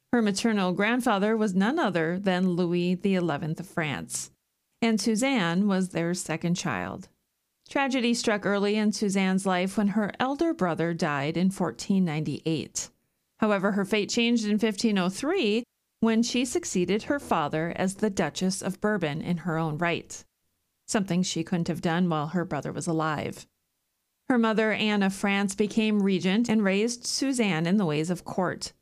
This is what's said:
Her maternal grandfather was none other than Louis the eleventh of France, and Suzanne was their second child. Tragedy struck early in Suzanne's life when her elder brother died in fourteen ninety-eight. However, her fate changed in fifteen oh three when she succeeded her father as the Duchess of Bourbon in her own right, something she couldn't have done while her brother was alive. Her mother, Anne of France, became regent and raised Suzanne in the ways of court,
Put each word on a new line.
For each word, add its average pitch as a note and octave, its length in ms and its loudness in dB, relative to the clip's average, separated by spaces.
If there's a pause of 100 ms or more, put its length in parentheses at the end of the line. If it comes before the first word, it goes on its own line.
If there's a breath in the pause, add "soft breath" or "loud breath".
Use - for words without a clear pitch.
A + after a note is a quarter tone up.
(100)
Her A#3+ 120 4
maternal G3+ 500 2
grandfather G#3+ 640 2
was G#3+ 180 0
none G#3+ 240 4
other F3 400 0
than F#3 340 2
Louis F3 420 0
the F#3+ 200 0
eleventh D#3+ 460 -2
of E3+ 80 -12
France, C#3 600 -6 (520)
and A3+ 180 2
Suzanne G#3 640 2
was F#3+ 220 2
their E3+ 240 -2
second E3+ 440 -2
child. G2 520 -6 (640)
Tragedy C4 420 0
struck A3+ 320 0
early G3+ 320 2
in G#3+ 160 2
Suzanne's F#3+ 540 0
life F#3 320 0
when G3+ 100 2
her G3+ 320 0
elder C#4+ 320 0
brother E3+ 400 0
died D#3 460 -2
in F#3 120 2
fourteen F#3+ 540 -2
ninety-eight. D3+ 880 -4 (480)
However, G3+ 340 2
her G3 140 0
fate G#3 240 0
changed A#3 340 2
in G#3 140 2
fifteen G#3+ 400 2
oh F3+ 100 2
three B3 560 0 (360)
when A3+ 220 4
she A#3+ 220 0
succeeded G#3 600 -2
her C#4+ 160 -2
father D#3+ 560 -2
as F#3+ 180 -2
the G#3+ 160 -2
Duchess F#3 500 -2
of F#3+ 200 -6
Bourbon E3+ 420 -2
in F3 160 -2
her D#3+ 180 -4
own D#3+ 220 -2
right, E3+ 440 -4 (640)
something F#3 360 0
she E3 220 -2
couldn't E3+ 240 -2
have E3 120 -4
done F3 280 2
while D#3 180 0
her E3 180 -2
brother D3+ 280 -6
was - 160 -6
alive. D#3 580 -2 (800)
Her B3+ 80 4
mother, A3 360 2
Anne G#3+ 300 0
of F#3+ 120 2
France, G3 400 0
became G#3 480 0
regent G3 460 2
and A3 160 2
raised G#3 420 0
Suzanne G#3+ 600 0
in F3+ 100 2
the G3+ 100 2
ways D#3 240 0
of E3+ 140 -4
court, - 580 -4